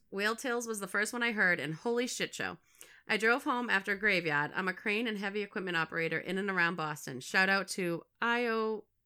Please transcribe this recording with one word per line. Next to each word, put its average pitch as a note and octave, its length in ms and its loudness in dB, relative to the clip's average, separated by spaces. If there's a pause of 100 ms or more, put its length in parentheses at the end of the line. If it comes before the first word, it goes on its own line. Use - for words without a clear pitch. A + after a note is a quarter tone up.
(120)
Whale G3+ 240 0
Tales A#3+ 320 -2
was A3 120 -4
the G3 80 -6
first G#3 260 0
one B3 80 -2
I A#3 120 2
heard, F#3 260 4
and D3+ 160 -4
holy A#3+ 320 0
shit - 260 -4
show. F#2 240 -4 (500)
I G#3+ 100 2
drove A#3+ 260 4
home B3 260 0
after G3 220 2
a G3+ 80 -2
graveyard. E3 560 2
I'm F#3 120 -2
a F#3 60 0
crane A3 340 -2
and G#3+ 120 -2
heavy G3+ 240 -4
equipment F#3 340 -4
operator E3 400 0
in F#3+ 220 -4
and G3+ 100 -2
around F3 260 2
Boston. D3+ 440 -6
Shout F#3+ 300 2
out G3 200 2
to E3+ 320 -2 (180)
I A#3+ 280 0
O, A3 380 -2 (200)